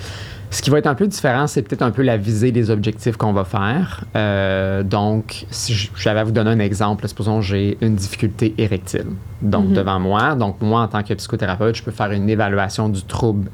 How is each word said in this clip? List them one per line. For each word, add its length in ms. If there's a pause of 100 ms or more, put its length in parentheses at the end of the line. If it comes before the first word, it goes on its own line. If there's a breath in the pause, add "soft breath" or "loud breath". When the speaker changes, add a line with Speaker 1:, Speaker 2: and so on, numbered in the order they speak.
(480 loud breath)
Speaker 1:
Ce 140
qui 80
va 80
être 80
un 80
peu 140
différent, 400
c'est 140
peut-être 200
un 80
peu 120
la 140
visée 360
des 180
objectifs 460
qu'on 160
va 120
faire. 600 (100)
Euh, 680
donc, 640
si 240
j-, 220
j'avais 240
à 40
vous 60
donner 200
un 100
exemple, 480
supposons 320
j'ai 400
une 160
difficulté 600
érectile. 500 (360)
Donc, 240
Speaker 2:
Mhm. 80
Speaker 1:
devant 260
moi, 340
donc 280
moi, 180
en 80
tant 140
que 100
psychothérapeute, 640
je 60
peux 80
faire 220
une 180
évaluation 580
du 140
trouble 520